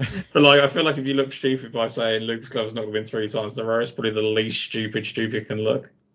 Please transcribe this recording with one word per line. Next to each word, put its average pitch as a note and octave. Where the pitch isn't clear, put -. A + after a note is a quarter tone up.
But, D3+
like, C#3+
I C#3
feel D3
like D3+
if C3
you C#3
look C3+
stupid B2+
by A#2
saying A2+
Lucas A2+
Glover's A2
not A#2+
gonna G#2+
win A2
three A2
times G#2+
in A2+
a A2+
row, A2+
it's A#2
probably A2+
the G#2+
least A2
stupid A2
stupid A2+
can G#2+
look. -